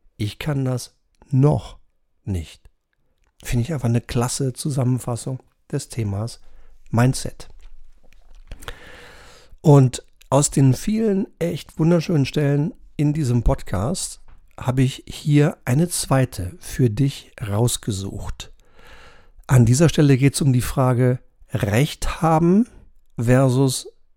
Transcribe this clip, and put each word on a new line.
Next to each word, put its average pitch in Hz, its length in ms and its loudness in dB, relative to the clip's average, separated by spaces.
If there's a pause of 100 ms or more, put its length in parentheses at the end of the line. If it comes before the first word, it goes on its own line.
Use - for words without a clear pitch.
(180)
Ich 104 200 -6
kann 139 280 -4
das 127 300 -8 (360)
noch 135 480 2 (460)
nicht. 87 440 -8 (720)
Finde 120 220 -2
ich 165 100 -6
einfach 143 140 -4
eine 117 140 0
klasse 127 500 -4
Zusammenfassung 127 880 -4 (300)
des 143 160 -6
Themas 107 540 -6 (500)
Mindset. - 560 -2 (2250)
Und 139 440 6 (240)
aus 143 220 0
den 135 220 4
vielen 214 540 -2 (120)
echt 170 400 -6
wunderschönen 160 460 2
Stellen 143 480 -2 (220)
in 147 180 0
diesem 120 300 0
Podcast - 760 -4 (380)
habe 127 240 0
ich 131 240 -4
hier 147 580 0
eine 147 240 2
zweite 123 720 -2
für - 300 -2
dich 135 420 -4 (100)
rausgesucht. 101 1120 -4 (920)
An 127 180 6
dieser 131 240 4
Stelle 139 280 4
geht's 135 240 2
um 139 120 4
die 123 80 2
Frage 127 580 0 (320)
Recht 117 680 -2
haben 170 460 2 (500)
versus 127 720 2 (300)